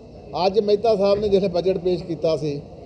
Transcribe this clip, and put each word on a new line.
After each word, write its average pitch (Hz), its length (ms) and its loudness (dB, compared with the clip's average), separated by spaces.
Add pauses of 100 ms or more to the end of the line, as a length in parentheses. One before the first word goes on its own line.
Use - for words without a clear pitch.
(460)
ਅੱਜ 196 140 2
ਮਹਿਤਾ 208 360 2
ਸਾਹਿਬ 202 240 2
ਨੇ 214 100 -2
ਜਿਹੜੇ 196 200 2
ਬਜਟ 175 280 0
ਪੇਸ਼ 175 260 -2
ਕੀਤਾ 160 340 -2
ਸੀ, 143 220 -4 (260)